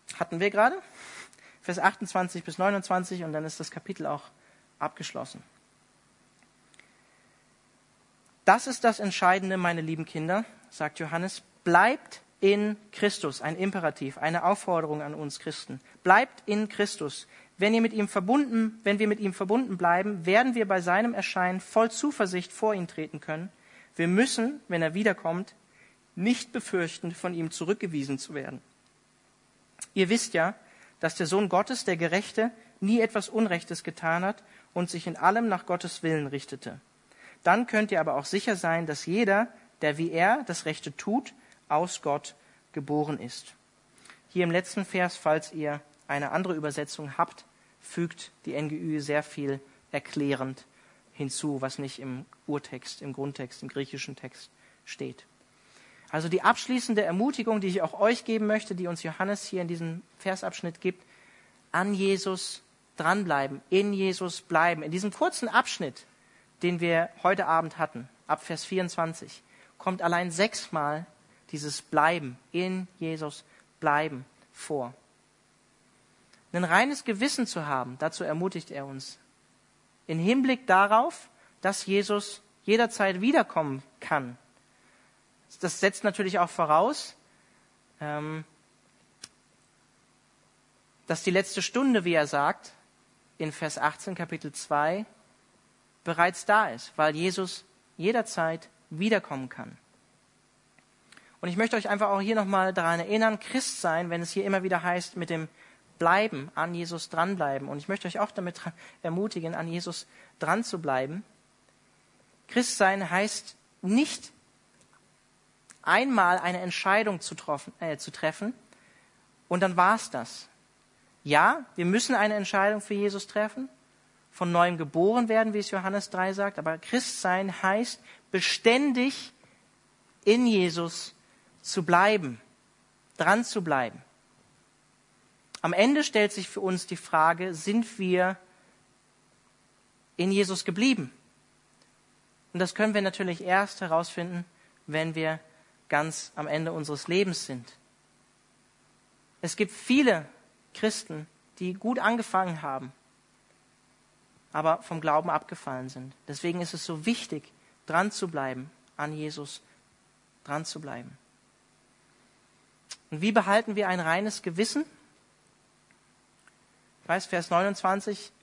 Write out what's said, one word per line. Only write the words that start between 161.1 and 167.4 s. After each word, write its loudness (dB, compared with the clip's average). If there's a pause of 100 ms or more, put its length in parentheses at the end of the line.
Und -8
wie 2
behalten 4
wir 2
ein 0
reines 0
Gewissen? -2 (2250)
Ich -8
weiß, 0
Vers -4